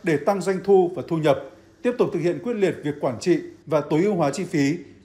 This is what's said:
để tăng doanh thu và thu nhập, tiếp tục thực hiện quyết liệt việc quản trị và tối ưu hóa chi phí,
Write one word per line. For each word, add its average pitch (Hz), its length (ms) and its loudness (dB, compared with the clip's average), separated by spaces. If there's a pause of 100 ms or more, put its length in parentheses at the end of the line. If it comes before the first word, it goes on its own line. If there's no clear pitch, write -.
để 165 140 2
tăng 202 240 0
doanh 185 220 -2
thu 185 320 6
và 131 120 -6
thu 165 100 -2
nhập, 151 220 2 (420)
tiếp 247 160 0
tục 190 160 2
thực 175 60 -4
hiện 156 240 -2
quyết 240 100 -4
liệt 190 300 0
việc 143 180 -4
quản 123 180 -2
trị 170 200 2 (260)
và 147 160 0
tối 151 220 0
ưu 208 120 0
hóa 147 160 0
chi 190 120 -6
phí, 147 340 0 (280)